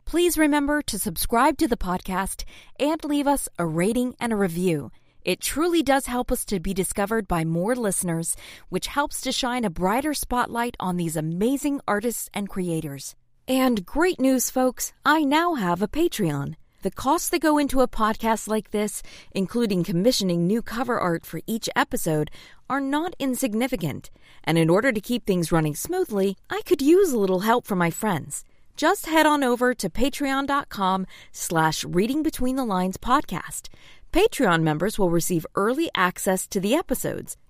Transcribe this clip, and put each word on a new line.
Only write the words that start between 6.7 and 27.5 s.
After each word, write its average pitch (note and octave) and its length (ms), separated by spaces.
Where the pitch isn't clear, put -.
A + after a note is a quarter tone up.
discovered G3 540
by E3 160
more E3+ 320
listeners, F3+ 640
which - 180
helps D4 340
to C4 120
shine B3 320
a G3+ 40
brighter G#3+ 440
spotlight A#3+ 680
on F3+ 160
these E3 220
amazing A3+ 680
artists G#3 480
and G3+ 160
creators. D#3+ 680
And B3+ 400
great E4+ 360
news, C4 280
folks, - 440
I D4+ 220
now D#4+ 300
have F3+ 260
a G3+ 80
Patreon. D#3+ 640
The F#3+ 60
costs D4+ 400
that F4 120
go D4+ 160
into C4+ 240
a B3+ 60
podcast A3 600
like G#3+ 240
this, G#3 320
including G3 500
commissioning F3 640
new A3 140
cover A#3+ 360
art E3+ 280
for - 200
each A3 300
episode, D#3 560
are C4 100
not D4 400
insignificant. A#3+ 880
And E3 120
in D#3+ 120
order A3 240
to A3 80
keep A#3+ 240
things F3+ 260
running D#3 240
smoothly, G#3 600
I G4 160
could E4+ 160
use E4+ 300
a A#3+ 80
little F#3 220
help A#3 260